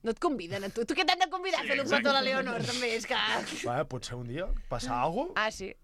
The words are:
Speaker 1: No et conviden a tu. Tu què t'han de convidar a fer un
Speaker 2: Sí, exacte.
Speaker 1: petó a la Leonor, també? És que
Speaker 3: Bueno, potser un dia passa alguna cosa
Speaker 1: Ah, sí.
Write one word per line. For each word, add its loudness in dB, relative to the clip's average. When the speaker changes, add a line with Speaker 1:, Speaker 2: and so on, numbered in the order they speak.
Speaker 1:
No -2
et -2
conviden 0
a -4
tu. -2
Tu 0
què 4
t'han 4
de 4
convidar 0
a -2
fer 0
un 0
Speaker 2:
Sí, 4
exacte. 4
Speaker 1:
petó 4
a 4
la 4
Leonor, 0
també? 0
És -4
que 0
Speaker 3:
Bueno, 0
potser -8
un -8
dia -4
passa -2
alguna 0
cosa 2
Speaker 1:
Ah, 0
sí. -10